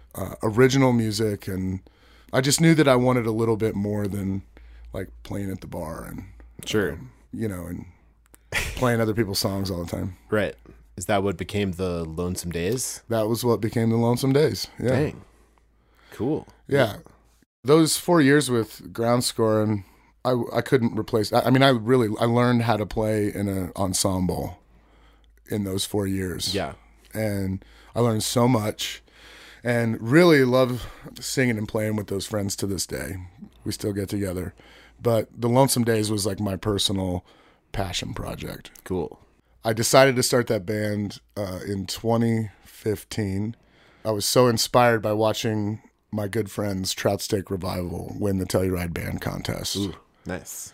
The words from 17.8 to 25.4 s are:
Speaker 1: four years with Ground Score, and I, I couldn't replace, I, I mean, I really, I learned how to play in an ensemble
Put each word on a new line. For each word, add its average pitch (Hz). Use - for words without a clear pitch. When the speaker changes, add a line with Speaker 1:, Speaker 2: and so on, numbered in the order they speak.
Speaker 1:
four 175
years 139
with 113
Ground 120
Score, 110
and 107
I, 127
I 120
couldn't 117
replace, 107
I, 120
I 113
mean, 131
I 139
really, 117
I 117
learned 120
how 113
to 104
play 107
in 101
an 95
ensemble 92